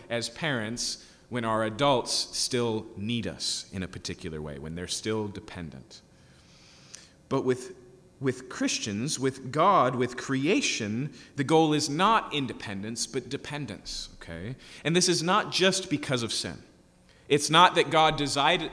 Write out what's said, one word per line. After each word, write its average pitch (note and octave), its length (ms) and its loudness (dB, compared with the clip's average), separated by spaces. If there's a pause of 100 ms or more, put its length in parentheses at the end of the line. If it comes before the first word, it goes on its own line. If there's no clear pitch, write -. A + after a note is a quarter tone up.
as A#2 200 -4
parents A#2+ 760 -6 (240)
when A#2 160 -4
our A2 180 2
adults A#2+ 720 2
still A#2 520 0 (100)
need A2 300 -4
us - 440 -6
in F#2+ 120 -4
a F2+ 40 -6
particular E2+ 540 -10
way, D2+ 160 -8
when D#2 160 -10
they're F2 140 -8
still A2 400 -4
dependent. D#2+ 720 -14 (1300)
But C3+ 160 0
with, B2+ 300 -2 (440)
with C3 300 -4
Christians, B2 680 -2
with B2+ 320 -4
God, D3+ 440 4
with B2 220 -2
creation, C3+ 960 0 (220)
the C#3+ 80 -2
goal D#3+ 300 6
is D3 160 2
not G3 440 2
independence, A2 720 -4
but B2+ 240 -6
dependence, C3 800 -8 (120)
okay? F2 340 -10 (280)
And D#3+ 120 0
this F3 120 4
is E3+ 140 2
not F3+ 300 2
just F#3 400 2
because C3+ 320 0
of A2 100 -4
sin. - 240 -6 (720)
It's C#3+ 220 2
not E3+ 240 8
that D3 160 4
God D#3 260 6
designed, D3 560 2